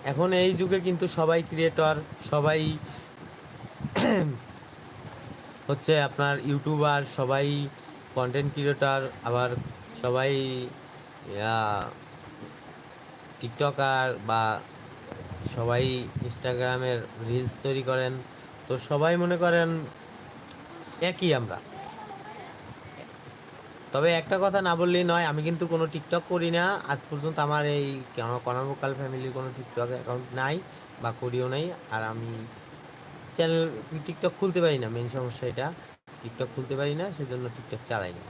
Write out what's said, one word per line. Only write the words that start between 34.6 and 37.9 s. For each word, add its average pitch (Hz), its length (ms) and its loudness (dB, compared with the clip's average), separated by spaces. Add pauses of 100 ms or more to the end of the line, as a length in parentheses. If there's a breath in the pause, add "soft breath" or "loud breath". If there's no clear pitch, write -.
পারি 160 180 6
না, 117 100 -2
মেইন 120 200 -2
সমস্যা 123 380 -4
এটা, 127 200 -2 (560)
TikTok 120 320 -6
খুলতে 131 200 -4
পারি 143 200 0
না, 170 100 -2 (120)
সেজন্য 127 280 -4 (100)
TikTok 113 340 -10
চালাই 95 280 0